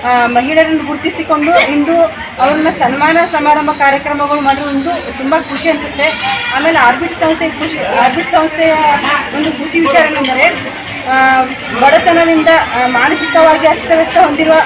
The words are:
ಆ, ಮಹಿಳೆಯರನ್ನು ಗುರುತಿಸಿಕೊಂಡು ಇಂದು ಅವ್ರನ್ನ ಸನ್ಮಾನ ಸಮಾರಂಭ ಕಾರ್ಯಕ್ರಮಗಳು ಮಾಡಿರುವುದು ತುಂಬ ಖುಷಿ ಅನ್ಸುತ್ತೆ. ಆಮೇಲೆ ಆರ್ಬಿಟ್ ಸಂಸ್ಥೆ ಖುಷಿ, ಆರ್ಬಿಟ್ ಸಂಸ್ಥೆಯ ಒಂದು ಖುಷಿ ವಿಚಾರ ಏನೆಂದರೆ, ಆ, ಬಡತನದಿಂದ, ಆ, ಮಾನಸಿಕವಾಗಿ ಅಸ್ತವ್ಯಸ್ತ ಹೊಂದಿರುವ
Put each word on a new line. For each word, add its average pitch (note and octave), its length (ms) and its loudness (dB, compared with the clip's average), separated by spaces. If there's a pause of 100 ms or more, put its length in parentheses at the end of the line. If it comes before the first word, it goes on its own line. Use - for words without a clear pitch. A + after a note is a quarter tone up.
ಆ, A#3+ 220 2
ಮಹಿಳೆಯರನ್ನು D4 600 0
ಗುರುತಿಸಿಕೊಂಡು D4+ 840 0
ಇಂದು D#4+ 300 2 (400)
ಅವ್ರನ್ನ D#4 280 2
ಸನ್ಮಾನ D4 460 0 (160)
ಸಮಾರಂಭ D4+ 380 2
ಕಾರ್ಯಕ್ರಮಗಳು C#4+ 680 0
ಮಾಡಿರುವುದು C#4 800 -2
ತುಂಬ C4+ 160 -2
ಖುಷಿ D#4+ 340 -4
ಅನ್ಸುತ್ತೆ. D4+ 400 -2 (480)
ಆಮೇಲೆ D#4 220 0
ಆರ್ಬಿಟ್ C4 420 0
ಸಂಸ್ಥೆ D#4+ 280 0
ಖುಷಿ, D4+ 300 -6
ಆರ್ಬಿಟ್ C4+ 520 -2
ಸಂಸ್ಥೆಯ D#4+ 440 2 (640)
ಒಂದು D#4 160 -2
ಖುಷಿ D#4+ 280 -4
ವಿಚಾರ D4+ 260 4
ಏನೆಂದರೆ, - 420 0 (600)
ಆ, C4 340 4 (380)
ಬಡತನದಿಂದ, E4 680 4 (260)
ಆ, B3 120 0
ಮಾನಸಿಕವಾಗಿ D#4+ 800 2
ಅಸ್ತವ್ಯಸ್ತ E4 520 0
ಹೊಂದಿರುವ D#4 360 2 (120)